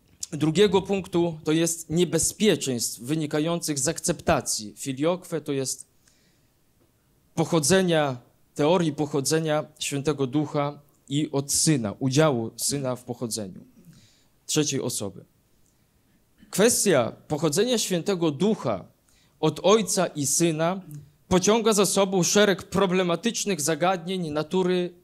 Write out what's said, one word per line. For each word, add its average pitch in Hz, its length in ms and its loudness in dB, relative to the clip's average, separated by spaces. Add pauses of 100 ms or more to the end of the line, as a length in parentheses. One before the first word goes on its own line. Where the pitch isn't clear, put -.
(320)
drugiego 170 500 2
punktu, 175 600 -2
to 151 80 -2
jest 165 380 0
niebezpieczeństw 151 1080 0
wynikających 156 800 -2
z 151 80 0
akceptacji 151 920 -2
filioque, 156 640 -4
to 147 100 -6
jest 135 360 -6 (1500)
pochodzenia, 160 840 2 (380)
teorii 160 380 2
pochodzenia 151 720 -2 (140)
Świętego 139 480 -2
Ducha 147 520 -2 (300)
i 147 220 -2
od 139 220 -2
Syna, 117 460 2
udziału 131 580 2
Syna 131 380 -4
w - 80 -16
pochodzeniu 110 600 -8 (840)
trzeciej 143 360 -2
osoby. - 440 -8 (1200)
Kwestia 190 640 2 (140)
pochodzenia 170 500 0
Świętego 170 540 0
Ducha 135 540 -2 (540)
od 156 240 0
Ojca 190 440 4
i 143 180 -4
Syna 170 560 0 (460)
pociąga 214 460 2
za 196 120 2
sobą 190 380 2
szereg 202 400 4
problematycznych 180 960 0
zagadnień 170 680 -2
natury 180 640 0 (100)